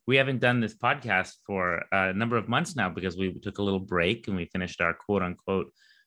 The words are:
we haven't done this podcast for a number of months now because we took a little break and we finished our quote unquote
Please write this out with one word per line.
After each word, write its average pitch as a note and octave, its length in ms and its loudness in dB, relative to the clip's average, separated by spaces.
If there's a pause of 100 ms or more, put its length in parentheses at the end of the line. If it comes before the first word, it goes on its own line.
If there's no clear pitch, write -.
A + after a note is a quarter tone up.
we C3 100 4
haven't C3 240 2
done B2 200 4
this G#2+ 140 -2
podcast A#2+ 600 0 (120)
for F2+ 460 -2
a F#2+ 200 2
number A#2 240 0
of G2+ 120 -2
months D#3 280 0
now G2 140 0
because F2 260 -4
we F#2 240 -2
took - 180 -10
a G2+ 40 -2
little G2 180 2
break F2+ 480 0
and G2 80 -2
we E2+ 100 -4
finished F2+ 340 -6
our E2+ 140 2
quote G2+ 280 -2
unquote F2+ 500 -4 (340)